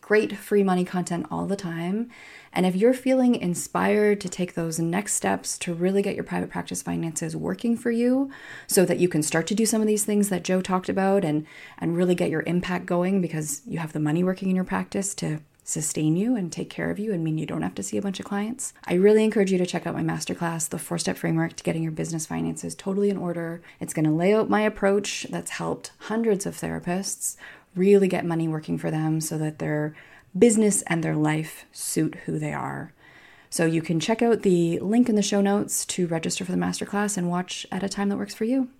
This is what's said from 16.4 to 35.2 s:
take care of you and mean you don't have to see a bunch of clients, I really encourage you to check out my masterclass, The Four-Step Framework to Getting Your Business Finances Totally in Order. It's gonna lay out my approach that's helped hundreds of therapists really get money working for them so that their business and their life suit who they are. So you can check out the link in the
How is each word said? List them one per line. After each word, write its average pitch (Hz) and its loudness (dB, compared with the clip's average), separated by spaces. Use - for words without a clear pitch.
take - -8
care 170 -4
of 170 -2
you 214 -4
and 165 -2
mean 156 0
you 156 -4
don't - -4
have 185 -4
to 202 -8
see 202 -6
a 208 0
bunch 196 -4
of - -12
clients, 214 -6
I 175 0
really 208 8
encourage 208 2
you 185 2
to 180 2
check 175 -4
out 170 -4
my - -4
masterclass, 160 -4
The 170 -6
Four-Step - -4
Framework 165 0
to - -16
Getting 165 -2
Your 160 -2
Business 160 -4
Finances 165 -6
Totally 202 0
in 190 -2
Order. 170 -6
It's 160 -8
gonna 156 2
lay 180 4
out 220 2
my 202 4
approach 202 0
that's 175 -6
helped 165 -6
hundreds 220 0
of 160 -6
therapists 170 -6
really 196 8
get 175 0
money 165 0
working 156 -4
for 160 -2
them 156 0
so 156 -4
that 156 -4
their 151 -2
business 214 6
and 165 0
their 160 0
life 156 0
suit - -2
who 160 -4
they 151 -4
are. 139 -6
So - 0
you 165 2
can 165 0
check 220 0
out 233 4
the 175 4
link 233 4
in 214 4
the 208 4